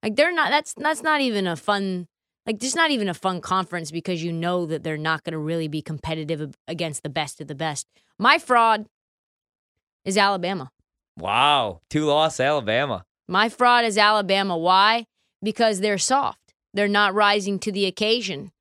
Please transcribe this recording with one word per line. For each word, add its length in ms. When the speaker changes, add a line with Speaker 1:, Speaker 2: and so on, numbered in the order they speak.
Speaker 1:
Like, 140
they're 160
not, 160
that's, 240
that's 300
not 180
even 260
a 80
fun, 540
like, 120
just 160
not 160
even 200
a 40
fun 280
conference, 480
because 340
you 80
know 320
that 180
they're 140
not 260
gonna 160
really 300
be 140
competitive 580
ab-, 160
against 360
the 80
best 320
of 40
the 80
best. 320
My 200
fraud 480
is 100
Alabama. 540
Speaker 2:
Wow. 720
Two-loss 500
Alabama. 640
Speaker 1:
My 220
fraud 340
is 140
Alabama. 580
Why? 500
Because 380
they're 180
soft. 560
They're 160
not 260
rising 460
to 100
the 140
occasion. 680